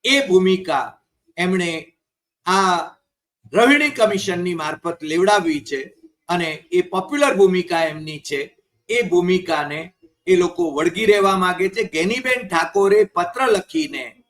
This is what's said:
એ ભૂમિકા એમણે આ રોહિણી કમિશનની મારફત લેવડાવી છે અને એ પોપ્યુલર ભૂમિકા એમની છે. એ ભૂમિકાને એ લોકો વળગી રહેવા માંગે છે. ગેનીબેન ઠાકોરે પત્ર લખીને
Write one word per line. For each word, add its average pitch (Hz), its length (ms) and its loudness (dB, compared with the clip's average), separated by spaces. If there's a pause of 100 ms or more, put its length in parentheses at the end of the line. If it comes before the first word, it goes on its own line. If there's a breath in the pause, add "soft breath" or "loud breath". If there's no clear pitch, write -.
એ 269 220 2
ભૂમિકા 185 720 0 (380)
એમણે 175 600 -4 (500)
આ 185 320 2 (720)
રોહિણી 277 380 4
કમિશનની 190 640 -2
મારફત 160 480 -8
લેવડાવી 165 580 0
છે 135 340 -10 (340)
અને 165 440 -4
એ 180 100 0
પોપ્યુલર 269 520 -2
ભૂમિકા 180 500 2
એમની 156 340 -8
છે. 143 380 -8 (320)
એ 233 140 0
ભૂમિકાને 170 920 0 (320)
એ 180 100 4
લોકો 175 340 0
વળગી 165 360 -2
રહેવા 196 320 4
માંગે 180 300 0
છે. 208 140 -4
ગેનીબેન 208 680 -2
ઠાકોરે 196 560 2
પત્ર 175 420 -2
લખીને 147 840 -4